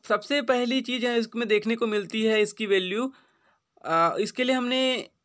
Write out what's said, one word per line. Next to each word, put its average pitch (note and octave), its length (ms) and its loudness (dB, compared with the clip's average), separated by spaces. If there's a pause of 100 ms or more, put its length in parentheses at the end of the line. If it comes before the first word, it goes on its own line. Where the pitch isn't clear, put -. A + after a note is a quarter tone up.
सबसे A3 380 0
पहली B3 380 2
चीज़ B3 260 -4
है A#3+ 120 2
इसमें A3+ 300 -2
देखने G#3+ 280 2
को A#3 100 0
मिलती G#3 360 -2
है A3 200 4
इसकी G#3 240 -4
वैल्यू। G3 440 0 (760)
आ, E3 360 2
इसके G#3+ 240 -2
लिए C4 100 2
हमने B3+ 560 -2 (140)